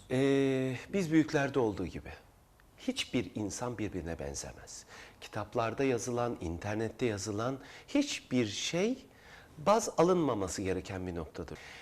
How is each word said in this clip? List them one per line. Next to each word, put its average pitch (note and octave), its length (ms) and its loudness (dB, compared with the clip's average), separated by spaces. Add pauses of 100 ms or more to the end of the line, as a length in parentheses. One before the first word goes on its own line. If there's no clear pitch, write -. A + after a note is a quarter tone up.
(100)
Ee, C3+ 680 4 (160)
biz F3+ 200 0
büyüklerde C#3+ 460 4
olduğu G2 280 2
gibi D2 240 -10 (680)
hiçbir - 560 -4
insan G#2+ 440 -4
birbirine F2 400 -4
benzemez. - 680 -10 (360)
Kitaplarda A2+ 640 -2
yazılan, A#2+ 560 2
internette G#2+ 680 -2
yazılan G#2+ 520 -2 (300)
hiçbir C3 580 2
şey F#3 600 -2 (520)
baz G#3 400 4
alınmaması C3+ 640 4
gereken F#2 440 -2
bir F2+ 80 -4
noktadır. D#2+ 440 -8 (240)